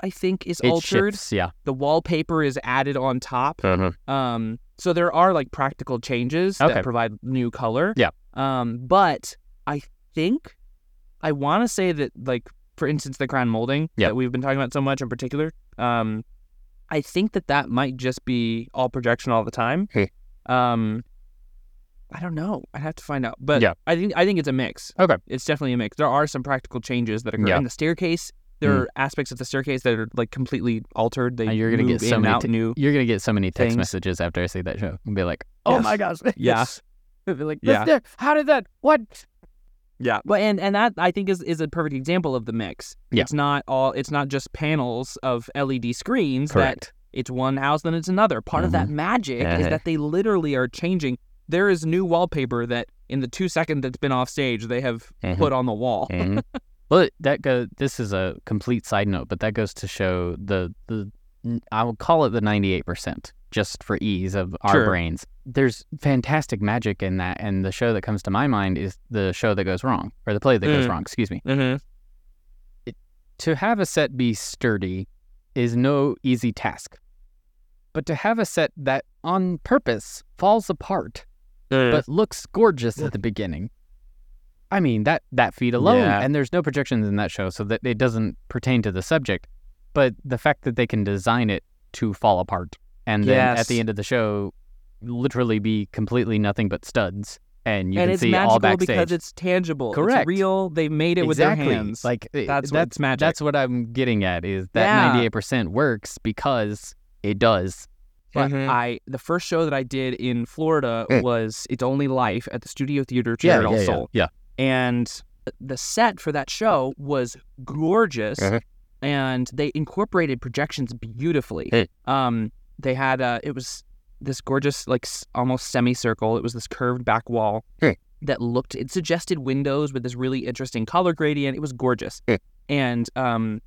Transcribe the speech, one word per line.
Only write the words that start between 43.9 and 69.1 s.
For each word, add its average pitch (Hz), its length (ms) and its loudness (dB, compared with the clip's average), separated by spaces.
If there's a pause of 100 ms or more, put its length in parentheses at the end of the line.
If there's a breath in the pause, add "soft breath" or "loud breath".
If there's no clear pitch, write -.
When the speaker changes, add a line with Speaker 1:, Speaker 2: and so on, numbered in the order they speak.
Speaker 1:
it's 139 200 -6
not 143 160 0
just 135 240 -4
panels 135 720 -2
of 120 320 -2
L 139 160 0
E 131 80 -2
D 120 120 -4
screens 151 580 0
that 143 40 -10
Speaker 2:
Correct. - 380 0 (200)
Speaker 1:
it's 127 180 -6
one 131 260 0
house, 143 260 0
then 165 120 0
it's 165 140 -4
another. 185 320 2
Part 156 240 -2
of 165 80 0
that 160 140 2
Speaker 2:
Mm-hmm. 147 100 -4
Speaker 1:
magic 165 440 -2
is - 60 0
Speaker 2:
Uh-huh. 87 240 2
Speaker 1:
that 156 140 -2
they 165 120 0
literally 160 580 0
are 127 140 0
changing. 156 500 -2 (300)
There 180 200 4
is 170 160 2
new 170 200 2
wallpaper 151 640 0
that 120 200 -2 (220)
in 135 120 -2
the 131 60 -2
two 180 220 -4
seconds 156 340 0
that's 127 140 -6
been 139 160 -2
off 127 160 0
stage, 120 380 -2
they 120 160 -2
have 120 280 -4 (140)
Speaker 2:
Mm-hmm. 92 160 -2
Speaker 1:
put 147 120 4
on 127 140 2
the 113 80 -2
wall. 110 360 -2
Speaker 2:
Mm-hmm. 92 340 0
Speaker 1:
<laughs> - 140 -12 (320)
Speaker 2:
Well, 170 160 8 (140)
that 139 220 0
go-, 123 240 0 (100)
this 135 240 -4
is 101 140 -2
a 92 320 -2
complete 110 400 -2
side 104 220 0
note, 95 200 -2
but 87 120 -4
that 110 120 0
goes 107 220 -2
to - 120 -10
show 90 500 -2
the, 95 380 -2 (120)
the, 107 260 -6 (320)
n-, 117 160 -4 (100)
I 110 140 0
will 117 120 -2
call 160 280 2
it 117 60 2
the 113 100 0
ninety-eight 101 460 2
percent, - 480 -8 (160)
just - 340 -4
for 101 160 -2
ease 95 340 -2
of 92 280 -4
our 101 100 4
Speaker 1:
Sure. 113 140 6
Speaker 2:
brains. 85 400 -2 (180)
There's 131 400 0 (160)
fantastic 135 600 0
magic 107 400 -2
in 95 160 -2
that, 90 220 -4
and 98 220 -2
the 95 100 -2
show 117 200 0
that 104 80 0
comes 104 220 -4
to - 80 -6
my 110 160 2
mind 98 320 0
is 92 180 -6 (140)